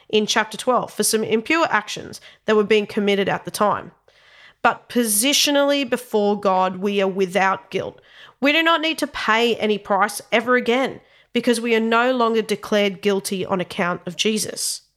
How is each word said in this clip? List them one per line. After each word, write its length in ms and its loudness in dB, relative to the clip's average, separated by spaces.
in 180 2
chapter 300 -2
twelve 340 0
for 120 -4
some 200 0
impure 460 0
actions 500 -4
that 120 2
were 80 6
being 200 2
committed 440 0
at 160 -4
the 60 -12
time. 420 -2
But 280 0
positionally 1000 2
before 500 0
God, 380 0
we 240 -2
are 60 2
without 640 -2
guilt. 300 -8
We 100 4
do 100 2
not 200 2
need 160 -2
to 100 -2
pay 480 0
any 220 0
price 520 -2
ever 280 2
again, 420 -2
because 300 0
we 140 0
are 40 4
no 320 2
longer 300 2
declared 640 -2
guilty 420 -2
on 160 -2
account 460 -4
of 80 -8
Jesus. 680 -4